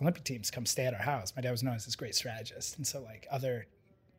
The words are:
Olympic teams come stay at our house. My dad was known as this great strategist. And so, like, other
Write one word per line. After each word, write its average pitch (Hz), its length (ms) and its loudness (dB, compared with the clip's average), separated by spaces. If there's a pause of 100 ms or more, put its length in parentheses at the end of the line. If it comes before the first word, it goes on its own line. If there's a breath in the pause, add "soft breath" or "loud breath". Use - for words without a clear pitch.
Olympic 175 220 4
teams 120 260 -2
come 120 160 -2
stay 127 220 4
at 123 80 4
our 101 40 -6
house. 139 360 0
My 127 80 -2
dad 127 80 2
was 120 100 2
known 127 140 2
as 110 100 -4
this 117 100 -4
great - 200 -6
strategist. - 640 -4
And 143 100 -2
so, 139 120 -2
like, 110 300 -12
other 123 380 2 (520)